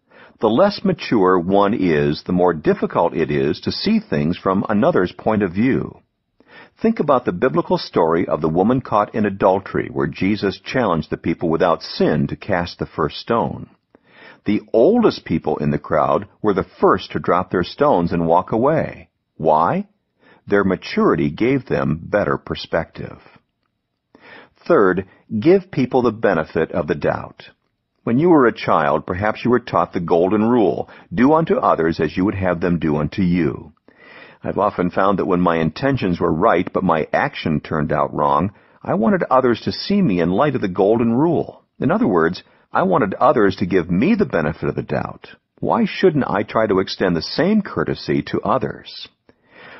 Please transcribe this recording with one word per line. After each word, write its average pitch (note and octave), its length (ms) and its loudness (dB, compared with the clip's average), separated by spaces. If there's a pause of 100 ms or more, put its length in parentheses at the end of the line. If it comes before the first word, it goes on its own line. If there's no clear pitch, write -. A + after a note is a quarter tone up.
(400)
The A2 100 2
less C#3 340 2
mature F#2 540 2
one G2 340 2
is, D2+ 520 0
the F2+ 80 -6
more F2+ 200 2
difficult F#2+ 640 -2
it D2+ 160 -2
is C#2+ 320 -2
to F#2 100 -4
see G#3+ 280 -2
things D#2+ 360 -2
from G2 320 -2
another's A2 440 0
point A2 300 -2
of F2+ 100 -2
view. G#2+ 460 -2 (840)
Think A3+ 200 0
about D3 240 2
the G2+ 80 -2
biblical D3 460 0
story E2+ 480 0
of D2+ 140 -2
the D#2+ 80 0
woman G2+ 320 2
caught G#2 340 -2
in G#2+ 100 -2
adultery, G2 680 0
where C2+ 160 -2
Jesus F#2+ 500 -2
challenged F#2+ 520 -2
the - 60 -4
people E2 320 -4
without D#2+ 340 2
sin D#2 440 0
to E2+ 100 -8
cast F2 420 -4
the E2+ 80 -6
first - 300 -4
stone. - 540 -4 (760)
The G#2+ 160 0 (120)
oldest F3+ 520 4
people D#2 340 -2
in D2 120 -2
the D2+ 80 0
crowd C#2+ 500 0 (140)
were G#2 120 2
the - 120 -2 (140)
first C#3 320 2
to - 60 -4
drop F2+ 320 -2
their F2+ 140 0
stones G2 480 0
and E2+ 140 0
walk F2 260 2
away. A#2+ 560 -2 (280)
Why? E2 500 2 (580)
Their G2+ 200 2
maturity F#2 680 0
gave B2+ 360 -2
them D2 360 -2
better F#2 340 -2
perspective. - 840 -8 (1500)
Third, F#2+ 400 4 (320)
give F3+ 320 2
people B2+ 320 0
the A#2+ 80 2
benefit F2+ 600 0
of E2 160 -2
the E2 80 -2
doubt. - 540 -6 (520)
When B2 160 0
you E3+ 100 4
were D3 180 6
a A2 60 4
child, D#2+ 540 0
perhaps G2+ 380 -4
you A#2 80 0
were B2 80 2
taught F2+ 320 -2
the F#2+ 80 -4
golden F#2 480 2
rule, G#2+ 420 0 (240)
"Do B2+ 180 4
unto E3 260 2
others E2 420 2
as D#2+ 160 -2
you F#2 80 0
would G#2 100 0
have F2+ 260 -2
them F2 200 0
do D2+ 160 0
unto D2+ 260 -4
you." F2 500 -2 (720)
I've - 160 -6
often F#2 320 -2
found G2 300 0
that D#2 80 -2
when F2+ 120 2
my E2+ 180 2
intentions F#2+ 600 -2
were E2+ 140 0
right, F#2 400 2
but - 100 -2
my E2 300 0
action F2 480 -2
turned D2+ 320 -4
out C#2 200 0
wrong, D2 380 0 (320)
I C#3+ 120 -4
wanted A2+ 360 0
others B2 300 2
to G2 100 -6
see G3 320 -2
me G2 160 2
in E2+ 120 2
light B2+ 260 0
of A2 40 -6
the G#2+ 60 -2
golden A2 480 2
rule. D#3+ 480 -2 (160)
In C#3+ 140 0
other A3 160 0
words, E2+ 340 0 (300)
I C3 100 0
wanted D#3 320 0
others A2 420 2
to G2+ 100 -4
give F2 220 0
me B2+ 280 2
the F#3+ 100 0
benefit D#2+ 420 -2
of D2 60 -2
the - 80 -4
doubt. - 540 -8 (240)
Why A3 240 0
shouldn't D#3+ 440 0
I G2 140 0
try A2 240 0
to F#2+ 140 2
extend F#2+ 340 -2
the D#2+ 80 -2
same G3+ 400 0
courtesy C#2+ 600 -4
to - 200 -6
others? - 640 -6 (720)